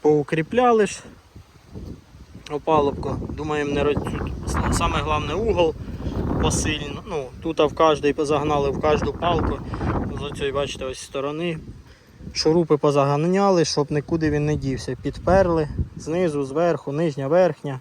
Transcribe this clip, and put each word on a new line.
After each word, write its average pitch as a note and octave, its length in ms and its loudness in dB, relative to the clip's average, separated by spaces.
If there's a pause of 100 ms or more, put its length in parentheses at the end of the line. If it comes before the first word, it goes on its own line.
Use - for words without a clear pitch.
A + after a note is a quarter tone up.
поукріпляли E3 840 4
ж - 160 -10 (1500)
опалубку. C#3 640 0 (120)
Думаємо, D3 420 -4
не C#3+ 120 0
роз-, - 880 -2
саме E3 280 0
головне D3+ 320 -2
угол F3+ 420 2 (640)
посильно. D3 640 -2
Ну, D3+ 240 -6 (140)
тут D#3+ 160 -4
в D3 160 4
кожний D3 420 4
загнали D3 520 0
в B2+ 120 -4
кожну D3+ 320 2
палку. D#3 460 -2 (600)
З - 20 -6
оцієї, C#3+ 300 -4
бачите, C3+ 340 -4
ось C3 140 -8
сторони. D3+ 600 -6 (760)
Шурупи D#3 440 4
позаганяли, D#3 880 4
щоб D3 260 0
нікуди D#3 380 0
він D3 160 2
не D3+ 100 2
дівся. C3 400 -4
Підперли E3 760 2 (260)
знизу, D#3 480 0
зверху, D3 480 0
нижня, C#3+ 360 -2
верхня. D3+ 540 2